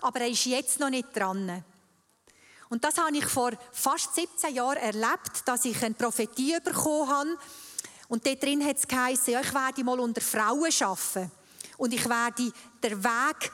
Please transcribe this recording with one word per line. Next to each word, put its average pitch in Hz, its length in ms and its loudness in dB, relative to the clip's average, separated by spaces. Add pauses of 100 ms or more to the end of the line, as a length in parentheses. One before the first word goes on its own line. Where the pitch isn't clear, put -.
aber 254 220 0
er 240 60 0
ist 240 180 0
jetzt 254 340 0
noch 277 80 2
nicht 254 260 -2
dran. 190 480 -2 (1080)
Und 233 140 -2
das - 120 2
habe 311 220 2
ich 294 80 0
vor 247 260 0 (180)
fast - 440 0
siebzehn 330 400 -2
Jahren 254 240 0
erlebt, 226 680 -2
dass 247 220 2
ich 233 180 -2
eine 226 100 0
Prophetie 247 680 0
bekommen 311 460 2
habe. 285 280 2 (680)
Und 233 180 0
dort 269 160 0
drin 285 240 2
hat 277 100 0
es - 120 0
geheissen, 254 420 2
ja, 240 100 2
ich 277 140 -2
werde 262 300 0
mal 247 160 2
unter 233 200 0
Frauen 247 600 2
arbeiten. 190 500 -2 (460)
Und 247 180 0
ich 240 140 0
werde 233 440 0 (300)
den 208 220 0
Weg 247 500 0